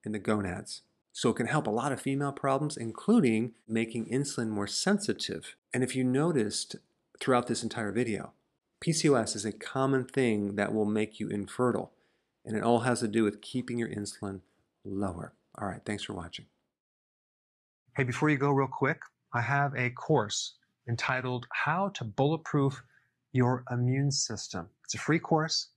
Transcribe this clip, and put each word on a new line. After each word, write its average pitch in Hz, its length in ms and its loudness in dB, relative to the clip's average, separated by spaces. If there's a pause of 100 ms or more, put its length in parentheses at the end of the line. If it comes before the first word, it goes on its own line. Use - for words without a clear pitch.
and 107 120 -6
the 104 40 -4
gonads. 98 640 -2 (320)
So - 160 2
it 110 60 2
can 117 120 -2
help 147 200 0
a 104 40 0
lot 120 200 0
of 120 100 -4
female 139 320 -2
problems, 143 420 -2
including 117 800 4 (140)
making 113 400 -2
insulin 127 420 -2
more 101 180 -2
sensitive. - 880 -2 (180)
And 123 100 2
if 127 120 -2
you 131 80 0
noticed 131 720 0 (440)
throughout 123 280 2
this 117 160 -2
entire 107 280 -4
video, 110 420 -2 (480)
P 165 120 0
C 156 160 4
O 139 60 6
S 110 200 0
is 104 100 -6
a 107 60 0
common 135 540 0
thing 104 500 2
that 104 180 0
will 107 120 2
make 107 340 0
you 104 100 -4
infertile, 104 640 0 (540)
and 110 120 -4
it 101 60 -2
all 120 180 4
has 120 180 2
to 120 80 0
do 110 160 4
with 104 180 0
keeping 123 360 -6
your 113 120 -2
insulin 98 520 -6 (420)
lower. 98 500 -4 (240)
All 101 100 -6
right, 90 180 -8
thanks 104 180 -4
for 104 100 -8
watching. 85 320 -10 (1500)
Hey, 139 80 0
before 123 260 0
you 147 80 4
go, 143 140 2
real 135 160 2
quick, 139 320 -2 (340)
I 120 80 0
have 139 340 2
a 123 140 0
course - 680 0 (320)
entitled 123 640 -2
How 185 440 0
to - 80 -6
Bulletproof 139 800 0 (480)
Your 127 400 4
Immune 127 400 2
System. 101 580 -6 (140)
It's - 120 -8
a 104 40 -6
free 165 200 2
course. - 580 0